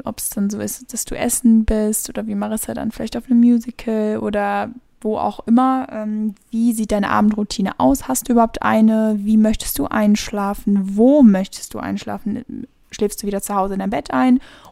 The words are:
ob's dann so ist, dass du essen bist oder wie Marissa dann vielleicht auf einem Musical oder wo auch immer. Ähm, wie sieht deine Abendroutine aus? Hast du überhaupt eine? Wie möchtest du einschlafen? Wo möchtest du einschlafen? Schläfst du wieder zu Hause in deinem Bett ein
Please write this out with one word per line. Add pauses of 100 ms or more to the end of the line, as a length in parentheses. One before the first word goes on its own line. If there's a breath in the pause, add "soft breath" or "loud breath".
ob's
dann
so
ist,
dass
du
essen
bist
oder
wie
Marissa
dann
vielleicht
auf
einem
Musical
oder (300)
wo
auch
immer.
Ähm, (160)
wie
sieht
deine
Abendroutine
aus?
Hast
du
überhaupt
eine?
Wie
möchtest
du
einschlafen?
Wo
möchtest
du
einschlafen? (240)
Schläfst
du
wieder
zu
Hause
in
deinem
Bett
ein (320 loud breath)